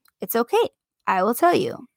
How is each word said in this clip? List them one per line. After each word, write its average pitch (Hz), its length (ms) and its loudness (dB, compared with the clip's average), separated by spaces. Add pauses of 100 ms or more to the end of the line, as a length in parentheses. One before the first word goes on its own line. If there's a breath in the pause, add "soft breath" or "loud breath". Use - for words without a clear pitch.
(200)
it's - 160 -6
okay. 381 320 0 (380)
I 190 160 0
will 220 120 0
tell 339 200 2
you. - 420 -4